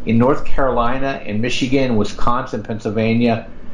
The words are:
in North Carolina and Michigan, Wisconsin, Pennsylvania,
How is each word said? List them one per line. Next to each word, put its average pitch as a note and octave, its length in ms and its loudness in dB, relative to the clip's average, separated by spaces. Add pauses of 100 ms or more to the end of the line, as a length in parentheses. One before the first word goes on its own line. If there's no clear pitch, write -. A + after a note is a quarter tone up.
in A2+ 140 0
North - 260 2
Carolina C3 800 2
and G#2+ 160 -4
Michigan, B2+ 540 0
Wisconsin, A#2+ 680 0
Pennsylvania, A2+ 880 -2 (240)